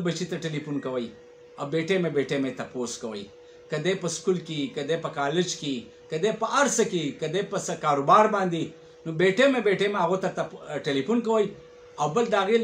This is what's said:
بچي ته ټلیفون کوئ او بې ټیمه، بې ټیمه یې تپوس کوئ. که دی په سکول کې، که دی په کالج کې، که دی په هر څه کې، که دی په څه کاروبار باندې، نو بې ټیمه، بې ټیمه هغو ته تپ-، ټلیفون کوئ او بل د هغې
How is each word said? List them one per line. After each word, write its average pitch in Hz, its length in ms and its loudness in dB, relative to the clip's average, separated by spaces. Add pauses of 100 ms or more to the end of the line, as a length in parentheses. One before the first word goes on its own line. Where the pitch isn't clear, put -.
بچي 175 200 -2
ته 165 200 -6
ټلیفون 147 400 -4
کوئ 127 200 -2 (520)
او 143 140 -6
بې 160 180 0
ټیمه، 180 200 2
بې 143 200 2
ټیمه 139 180 0
یې 120 100 -6
تپوس 120 400 -6
کوئ. 107 260 -8 (480)
که 156 80 -2
دی 175 160 0
په 180 180 -4
سکول 185 240 0
کې، 156 240 -6 (140)
که 147 80 -4
دی 147 180 0
په 151 140 -6
کالج 156 340 0
کې، 139 260 -4 (340)
که 156 80 -4
دی 196 140 2
په - 220 -2
هر 269 140 4
څه 226 240 2
کې، 165 140 0 (120)
که 156 160 -4
دی 196 80 0
په 196 240 -6
څه 180 160 -4
کاروبار 156 540 6
باندې، 175 280 0 (420)
نو 165 60 -6
بې 170 260 4
ټیمه، 254 280 6
بې 202 160 4
ټیمه 202 220 0
هغو 180 140 2
ته 185 200 -2
تپ-، - 240 -6 (240)
ټلیفون 147 420 2
کوئ 220 180 4 (520)
او 156 120 0
بل 233 160 2
د 202 100 0
هغې 202 280 4